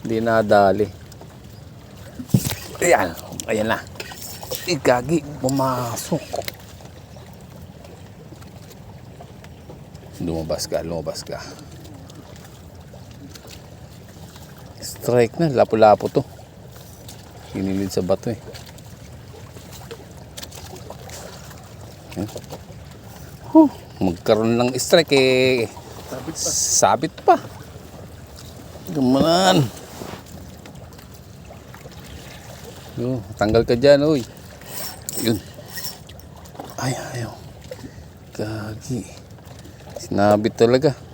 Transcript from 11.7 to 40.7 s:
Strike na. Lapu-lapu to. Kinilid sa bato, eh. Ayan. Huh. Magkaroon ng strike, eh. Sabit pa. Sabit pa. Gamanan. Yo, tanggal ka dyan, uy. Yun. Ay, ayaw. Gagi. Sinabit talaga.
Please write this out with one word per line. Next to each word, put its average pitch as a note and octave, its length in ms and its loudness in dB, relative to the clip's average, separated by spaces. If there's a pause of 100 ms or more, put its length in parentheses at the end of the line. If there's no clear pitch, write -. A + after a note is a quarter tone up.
Strike - 580 2
na. E3 160 2
Lapu-lapu G#2+ 560 6
to. - 140 2 (1300)
Kinilid G2 400 -2
sa G2+ 100 -2
bato, F#2+ 280 0
eh. A2+ 120 -4 (3750)
Ayan. G2 140 -4 (1200)
Huh. D#4 200 10 (260)
Magkaroon A2 600 4
ng B2 200 4
strike, D#3+ 360 4
eh. C3 560 6 (360)
Sabit - 300 -8
pa. - 80 -8
Sabit - 800 2
pa. F4 140 8 (1500)
Gamanan. D#3+ 680 6 (3500)
Yo, B2 240 -2 (160)
tanggal A2 280 6
ka B2+ 80 4
dyan, C#3 320 8
uy. D3+ 160 4 (1000)
Yun. A2+ 160 2 (1400)
Ay, C3 160 -2 (200)
ayaw. A#2+ 200 -6 (1000)
Gagi. G#2+ 720 -6 (920)
Sinabit G#2 580 6
talaga. C3 380 6 (220)